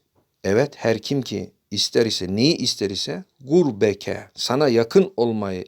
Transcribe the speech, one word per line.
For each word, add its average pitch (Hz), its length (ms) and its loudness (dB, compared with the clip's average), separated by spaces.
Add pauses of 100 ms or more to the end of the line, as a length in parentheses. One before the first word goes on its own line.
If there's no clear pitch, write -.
(440)
evet, 110 320 0
her 113 220 0
kim 139 240 -4
ki 95 300 -8 (180)
ister 113 360 0
ise, 98 300 -4
neyi 139 200 4
ister 110 340 -4
ise, 151 340 -8 (160)
gurbeke, 113 920 0
sana 139 340 2
yakın 117 480 2
olmayı 107 520 -2